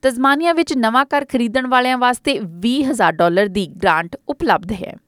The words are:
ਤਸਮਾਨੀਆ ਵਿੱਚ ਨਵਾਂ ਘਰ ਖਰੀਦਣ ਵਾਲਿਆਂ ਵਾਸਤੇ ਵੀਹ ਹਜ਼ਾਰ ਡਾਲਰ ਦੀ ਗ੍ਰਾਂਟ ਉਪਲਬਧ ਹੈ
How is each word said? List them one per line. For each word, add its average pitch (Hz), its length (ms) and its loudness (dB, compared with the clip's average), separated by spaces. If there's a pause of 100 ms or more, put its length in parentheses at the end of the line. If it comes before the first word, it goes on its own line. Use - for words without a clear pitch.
ਤਸਮਾਨੀਆ 269 520 2
ਵਿੱਚ 330 240 0
ਨਵਾਂ 240 280 2
ਘਰ 285 200 -2
ਖਰੀਦਣ 254 420 -2
ਵਾਲਿਆਂ 254 300 2
ਵਾਸਤੇ 247 460 0
ਵੀਹ 233 480 -2
ਹਜ਼ਾਰ 196 200 2
ਡਾਲਰ 175 360 2
ਦੀ 185 200 -2
ਗ੍ਰਾਂਟ 170 480 -2 (140)
ਉਪਲਬਧ 285 420 -2
ਹੈ 185 220 -8 (140)